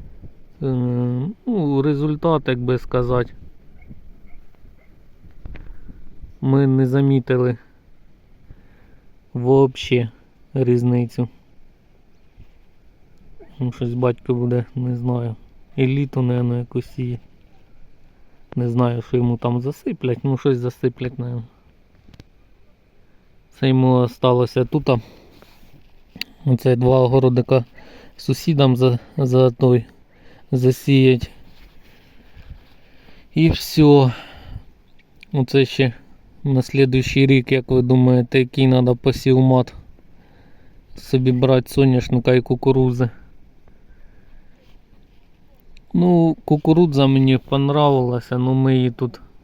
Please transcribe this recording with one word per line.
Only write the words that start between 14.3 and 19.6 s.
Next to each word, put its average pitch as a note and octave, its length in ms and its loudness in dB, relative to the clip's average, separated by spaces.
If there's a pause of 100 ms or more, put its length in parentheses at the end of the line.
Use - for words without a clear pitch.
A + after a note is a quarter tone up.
буде, B2 320 -2 (100)
не B2 200 -4
знаю, A#2+ 400 -4 (420)
еліту, C3+ 440 -2
наверно, B2 360 -2
якусь A#2+ 320 -8
сіє. B2 300 -10 (1400)
Не A#2+ 140 -4
знаю, A#2+ 320 -2
що - 160 -6
йому A#2+ 200 0
там A#2+ 240 -4